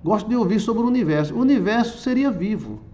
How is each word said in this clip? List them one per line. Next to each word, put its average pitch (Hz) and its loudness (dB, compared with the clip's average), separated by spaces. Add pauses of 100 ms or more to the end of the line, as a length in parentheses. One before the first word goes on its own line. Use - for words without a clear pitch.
Gosto 208 0
de 240 0
ouvir 208 2
sobre 233 -2
o 240 0
universo. 156 0
O 233 -2
universo 233 2
seria 262 0
vivo. 175 -4 (140)